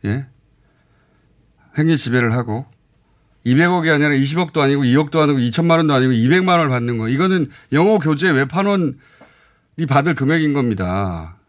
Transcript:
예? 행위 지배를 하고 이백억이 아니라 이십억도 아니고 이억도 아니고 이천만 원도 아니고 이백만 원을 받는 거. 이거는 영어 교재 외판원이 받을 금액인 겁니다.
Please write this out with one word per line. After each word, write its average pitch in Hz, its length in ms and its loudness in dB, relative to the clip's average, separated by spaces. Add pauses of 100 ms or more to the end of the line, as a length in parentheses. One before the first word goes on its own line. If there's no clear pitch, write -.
예? 127 220 -4 (1500)
행위 156 180 2
지배를 120 380 0
하고 117 320 -6 (800)
이백억이 165 460 2
아니라 147 240 2
이십억도 147 480 -2
아니고 139 220 2
이억도 143 380 2
아니고 143 180 2
이천만 165 380 0
원도 156 160 2
아니고 131 180 2
이백만 170 480 2
원을 156 100 0
받는 120 280 -4
거. 110 100 -4
이거는 160 420 0 (220)
영어 185 260 4
교재 156 320 0
외판원이 160 680 0 (920)
받을 139 280 0
금액인 151 380 0
겁니다. 92 840 -4 (120)